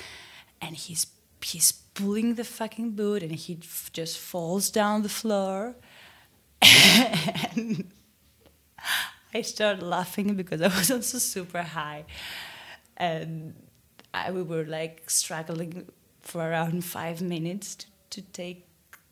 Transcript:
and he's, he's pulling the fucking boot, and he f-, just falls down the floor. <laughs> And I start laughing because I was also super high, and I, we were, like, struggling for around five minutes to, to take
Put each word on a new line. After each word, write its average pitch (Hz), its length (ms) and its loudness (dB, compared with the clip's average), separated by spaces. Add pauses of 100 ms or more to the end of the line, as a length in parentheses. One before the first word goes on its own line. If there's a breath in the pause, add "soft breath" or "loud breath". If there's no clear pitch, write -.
(600 loud breath)
and 160 140 -10
he's, - 320 -4 (340)
he's - 300 2
pulling 214 640 -2
the 233 80 -6
fucking 226 480 -6
boot, 208 320 0
and 160 100 -4
he 165 280 -8
f-, - 320 -12
just 165 240 -6
falls 180 520 -2
down 214 340 4
the 208 60 -2
floor. 202 720 0
<laughs> - 40 -20 (760 loud breath)
And 190 1300 6 (1400 loud breath)
I 220 100 -2
start 208 400 0
laughing 185 520 0
because 175 260 -2
I 175 60 8
was 185 220 4
also 247 300 0
super 175 420 -4
high, 151 440 -6 (920 loud breath)
and 160 560 -4 (600)
I, - 180 -2
we 185 100 -2
were, 160 240 -4
like, 160 440 -8
struggling 165 800 -4 (340)
for - 200 -8
around 165 420 0
five 165 380 -8
minutes 175 540 -4
to, - 120 -16 (220)
to 202 120 -12
take 180 460 -14 (440)